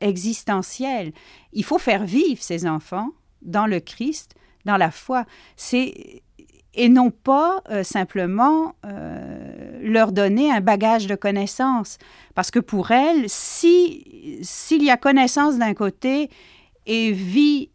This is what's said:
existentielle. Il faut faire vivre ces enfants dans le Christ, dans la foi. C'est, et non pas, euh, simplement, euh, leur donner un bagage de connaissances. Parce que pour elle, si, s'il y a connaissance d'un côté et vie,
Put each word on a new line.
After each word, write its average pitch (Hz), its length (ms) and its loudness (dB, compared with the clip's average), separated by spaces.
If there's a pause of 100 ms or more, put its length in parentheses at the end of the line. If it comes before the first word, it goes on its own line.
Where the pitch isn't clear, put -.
existentielle. 202 1120 -4 (400)
Il 214 120 -4
faut 311 140 -2
faire 208 260 -2
vivre 254 380 0
ces 170 240 -6
enfants 175 440 -6 (320)
dans 202 240 -2
le 196 140 -2
Christ, - 540 -8 (300)
dans 202 120 2
la 170 140 2
foi. 254 340 -6 (320)
C'est, - 680 -6 (520)
et 240 160 4
non 247 200 6
pas, 330 600 0
euh, 208 120 -4
simplement, 208 920 -2 (100)
euh, - 1000 -14
leur 220 300 2
donner 202 400 4
un 220 80 2
bagage 214 460 2
de 202 80 -4
connaissances. 202 840 -2 (380)
Parce 185 160 -2
que - 80 0
pour 185 320 -2
elle, 277 360 4
si, - 1160 0
s'il 294 420 0
y 285 60 4
a 247 80 4
connaissance 277 600 2
d'un 220 140 0
côté 254 560 -2 (560)
et 226 280 0
vie, 240 640 2